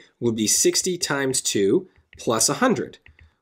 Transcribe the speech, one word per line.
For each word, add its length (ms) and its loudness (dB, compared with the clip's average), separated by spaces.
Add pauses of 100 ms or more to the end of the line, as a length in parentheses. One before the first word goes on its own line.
(220)
would 140 0
be 120 0
sixty 500 0
times 440 -2
two 480 0 (280)
plus 300 0
a 60 0
hundred. 460 -2 (420)